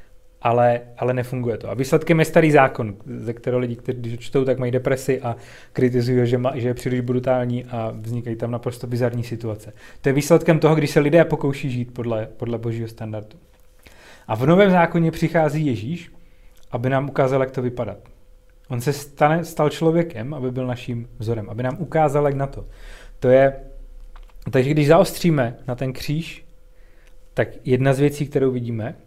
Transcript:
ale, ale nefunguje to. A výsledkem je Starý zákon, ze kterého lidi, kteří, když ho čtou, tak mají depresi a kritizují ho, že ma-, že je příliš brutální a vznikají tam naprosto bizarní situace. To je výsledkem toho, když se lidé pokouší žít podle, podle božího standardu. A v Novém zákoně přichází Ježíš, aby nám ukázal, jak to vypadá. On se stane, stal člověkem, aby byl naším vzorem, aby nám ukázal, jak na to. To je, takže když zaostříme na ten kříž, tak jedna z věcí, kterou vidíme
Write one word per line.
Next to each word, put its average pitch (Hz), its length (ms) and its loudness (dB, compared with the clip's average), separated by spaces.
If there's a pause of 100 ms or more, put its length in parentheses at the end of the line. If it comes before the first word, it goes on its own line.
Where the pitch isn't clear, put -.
(460)
ale, 120 340 4 (180)
ale 123 160 0
nefunguje 120 440 -4
to. - 120 -10
A 110 40 -6
výsledkem 156 440 2
je 160 60 6
Starý 160 260 4
zákon, 131 460 4 (100)
ze 120 260 -8
kterého 123 280 -2
lidi, 120 160 -4
kteří, 120 220 -8
když 117 140 -6
ho 113 60 -8
čtou, - 260 0
tak 127 140 0
mají 123 140 -2
depresi 131 480 0
a 117 160 -4 (360)
kritizují 123 460 2
ho, 123 80 4
že 123 120 2
ma-, 123 180 -2
že 120 120 -2
je 123 60 -2
příliš 127 260 -4
brutální 123 640 -2
a 113 360 -6
vznikají 117 360 -6
tam 117 140 -6
naprosto 120 360 -6
bizarní 120 380 -2
situace. 110 480 -8 (280)
To - 80 0
je 135 40 2
výsledkem 160 460 4
toho, 156 160 6
když 147 160 0
se 165 100 4
lidé 156 240 6
pokouší 147 460 -4
žít 123 240 -6
podle, 110 420 -4
podle 117 220 -6
božího 113 300 -6
standardu. 107 500 -12 (920)
A 110 80 -2
v 123 100 0
Novém 185 240 8
zákoně 170 400 4
přichází 156 560 0
Ježíš, 127 460 -4 (580)
aby 123 200 -2
nám 135 180 0
ukázal, 135 320 2
jak 131 100 -2
to 127 120 -6
vypadá. 117 340 -6 (720)
On 123 120 -6
se 143 120 0
stane, 156 520 0
stal 151 260 0
člověkem, 160 640 0
aby 127 160 -4
byl 127 160 -4
naším 120 420 -8 (100)
vzorem, 110 320 -4
aby 110 120 -6
nám 127 160 -4
ukázal, 147 480 2
jak 139 80 0
na 139 120 -2
to. 107 200 -12 (520)
To 127 100 2
je, 135 240 6 (960)
takže 131 200 2
když 151 160 2
zaostříme 151 680 4 (120)
na 123 60 -4
ten 131 180 -6
kříž, - 540 -8 (880)
tak 120 140 0 (160)
jedna 131 280 2
z 135 80 0
věcí, 147 260 0
kterou 135 240 0
vidíme 117 460 -6 (100)